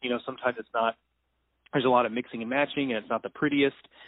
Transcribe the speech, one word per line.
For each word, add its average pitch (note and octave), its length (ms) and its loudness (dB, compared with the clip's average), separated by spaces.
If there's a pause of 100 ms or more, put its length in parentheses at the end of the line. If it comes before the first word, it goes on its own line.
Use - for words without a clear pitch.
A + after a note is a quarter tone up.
You B2 80 -4
know, A#2+ 160 -2
sometimes B2 320 -4
it's G#2+ 160 -12
not, A2+ 200 2 (800)
there's C3+ 120 2
a C3 40 6
lot B2 160 6
of A2 60 -2
mixing A#2 300 -6
and A2+ 100 -6
matching, C#3 400 0
and A2 80 0
it's G#2 100 -12
not A2+ 140 -2
the G2 80 -8
prettiest, C#3+ 560 0 (200)